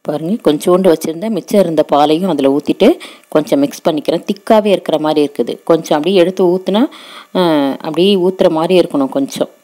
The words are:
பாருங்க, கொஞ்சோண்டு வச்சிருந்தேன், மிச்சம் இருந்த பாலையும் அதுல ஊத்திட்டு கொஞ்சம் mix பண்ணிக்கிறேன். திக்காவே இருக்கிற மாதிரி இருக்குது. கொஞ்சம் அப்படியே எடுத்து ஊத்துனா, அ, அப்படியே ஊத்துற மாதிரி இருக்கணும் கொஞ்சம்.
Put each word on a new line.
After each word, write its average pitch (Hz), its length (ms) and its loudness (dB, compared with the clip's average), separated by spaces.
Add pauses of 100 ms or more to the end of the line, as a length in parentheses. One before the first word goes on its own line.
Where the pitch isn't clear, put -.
பாருங்க, 156 500 -4
கொஞ்சோண்டு 180 420 2
வச்சிருந்தேன், 160 380 -4
மிச்சம் 202 300 0
இருந்த 165 220 0
பாலையும் 156 480 2
அதுல 139 180 0
ஊத்திட்டு 156 480 2 (320)
கொஞ்சம் 151 300 0
mix 139 300 -2
பண்ணிக்கிறேன். 156 400 -4
திக்காவே 214 380 0
இருக்கிற 170 320 -2
மாதிரி 151 280 0
இருக்குது. - 360 -6
கொஞ்சம் 160 360 0
அப்படியே 175 220 0
எடுத்து 185 240 2
ஊத்துனா, 185 440 0 (480)
அ, 185 40 0 (380)
அப்படியே 170 360 0
ஊத்துற 185 360 2
மாதிரி 170 300 2
இருக்கணும் 143 280 0
கொஞ்சம். 139 400 -4 (160)